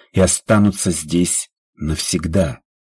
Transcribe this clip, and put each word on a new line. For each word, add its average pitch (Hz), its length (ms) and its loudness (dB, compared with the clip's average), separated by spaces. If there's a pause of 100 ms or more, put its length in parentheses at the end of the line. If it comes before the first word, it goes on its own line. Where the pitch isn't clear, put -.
(140)
и 95 60 0
останутся 101 720 2
здесь 82 580 -2 (260)
навсегда. 80 840 -2 (220)